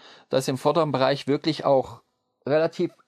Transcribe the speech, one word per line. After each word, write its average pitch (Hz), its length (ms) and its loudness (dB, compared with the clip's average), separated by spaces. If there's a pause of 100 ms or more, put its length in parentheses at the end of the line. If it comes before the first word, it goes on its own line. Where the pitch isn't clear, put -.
(280)
das 135 200 -2
im 135 100 -4
vorderen 151 340 2
Bereich 135 360 0
wirklich 147 360 -2
auch 131 380 0 (440)
relativ 160 460 0 (160)